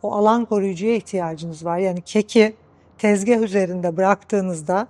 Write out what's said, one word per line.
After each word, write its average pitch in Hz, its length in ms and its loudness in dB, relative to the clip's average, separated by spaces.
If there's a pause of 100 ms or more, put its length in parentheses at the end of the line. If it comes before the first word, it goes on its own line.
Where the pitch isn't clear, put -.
o 208 100 -4
alan 214 320 2
koruyucuya 196 500 -2
ihtiyacınız 165 680 -6
var. 170 120 -2
Yani 180 240 -2
keki 214 540 2 (420)
tezgah 208 440 2
üzerinde 185 560 -2
bıraktığınızda 190 920 0